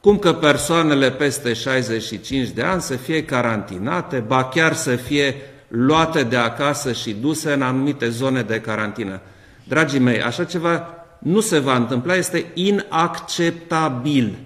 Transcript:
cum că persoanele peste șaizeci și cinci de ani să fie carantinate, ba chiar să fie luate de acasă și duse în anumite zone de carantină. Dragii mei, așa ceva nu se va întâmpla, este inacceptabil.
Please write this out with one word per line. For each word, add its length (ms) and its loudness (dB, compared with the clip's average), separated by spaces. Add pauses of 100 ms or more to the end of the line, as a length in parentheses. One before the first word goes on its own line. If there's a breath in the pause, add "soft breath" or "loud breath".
cum 180 6
că 140 4
persoanele 760 4
peste 420 -2
șaizeci 500 -2
și 180 -8
cinci 280 -2
de 140 -6
ani 180 0
să 160 -6
fie 280 -2
carantinate, 1000 -2
ba 180 2
chiar 300 2
să 220 0
fie 380 0 (340 loud breath)
luate 540 2
de 140 0
acasă 560 0
și 280 -6
duse 320 -2
în 100 2
anumite 460 0
zone 340 0
de 180 -2
carantină. 600 -4 (440 loud breath)
Dragii 340 0
mei, 240 4
așa 220 -2
ceva 440 -2 (300)
nu 220 2
se 180 2
va 180 2
întâmpla, 380 0
este 400 -2
inacceptabil. 1900 0